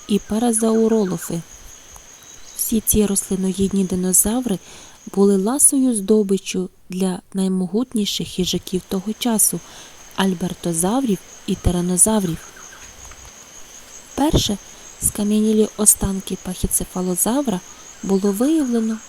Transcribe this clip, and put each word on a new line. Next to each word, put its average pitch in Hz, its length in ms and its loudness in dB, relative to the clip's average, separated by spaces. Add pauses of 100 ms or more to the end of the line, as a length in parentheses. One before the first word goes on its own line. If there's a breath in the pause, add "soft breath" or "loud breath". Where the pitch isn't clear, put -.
і 202 100 2
паразауролофи. 220 1200 0 (1160)
Всі - 300 -2
ці 214 200 4
рослиноїдні 190 800 0
динозаври 185 720 0 (560 loud breath)
були 202 220 6
ласою 254 580 2
здобиччю 196 760 0 (200)
для 185 320 -2 (140)
наймогутніших 190 1040 -2
їжаків 180 500 -2
того 196 300 -4
часу — 208 420 0 (580 loud breath)
альбертозаврів 185 1000 0 (280)
і 190 80 0
тиранозаврів. 180 840 2 (1800)
Перше 254 440 0 (440 loud breath)
скам'янілі 214 760 2
останки 196 680 -2
пахіцефалозавра 185 1160 -2 (420 loud breath)
було 196 300 2
виявлено 233 640 2 (100)